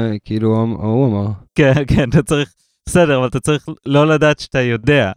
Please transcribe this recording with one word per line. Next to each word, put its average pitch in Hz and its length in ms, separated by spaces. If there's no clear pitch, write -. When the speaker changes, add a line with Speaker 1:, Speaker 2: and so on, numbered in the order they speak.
Speaker 1:
כאילו, 110 320
ההוא 113 520
אמר. 101 220
Speaker 2:
כן, 139 180
<laughs> 127 100
כן, - 140
אתה 143 140
צריך... 147 320
בסדר, 156 300
אבל 127 80
אתה 120 140
צריך - 260
לא 143 200
לדעת 151 320
שאתה - 220
יודע, 120 560